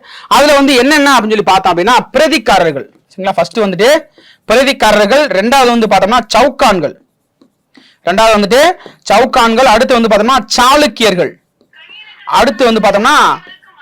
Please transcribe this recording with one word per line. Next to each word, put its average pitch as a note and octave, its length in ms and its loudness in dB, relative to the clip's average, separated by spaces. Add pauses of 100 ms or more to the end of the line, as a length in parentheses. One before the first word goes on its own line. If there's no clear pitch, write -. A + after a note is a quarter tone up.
(340)
அதுல C#4+ 240 2
வந்து C#4 220 0
என்னென்ன C#4+ 340 0
அப்படின்னு G#3+ 200 -2
சொல்லி G3+ 160 -2
பார்த்தோம் F#3 220 0
அப்படின்னா, F#3 240 0 (180)
பிரதிக்காரர்கள். G#3 720 -2 (240)
சரிங்களா? F#3+ 260 -8
ஃபர்ஸ்ட் F3 280 -4
வந்துட்டு G3 260 0 (600)
பிரதிக்காரர்கள், A#3 720 0 (160)
ரெண்டாவது A#3+ 360 0
வந்து A3 160 -2
பார்த்தோம்னா G#3 300 0 (140)
சவுக்கான்கள், A3 600 0 (1120)
ரெண்டாவது A3 280 0
வந்துட்டு G#3 260 0 (480)
சவுக்கான்கள், A#3 640 0
அடுத்து B3 240 0
வந்து A3+ 140 2
பார்த்தோம்னா A3 260 0 (180)
சாளுக்கியர்கள், A#3+ 760 0 (1080)
அடுத்து A#3+ 300 0
வந்து A3 180 0
பார்த்தோம்னா G#3 300 2 (640)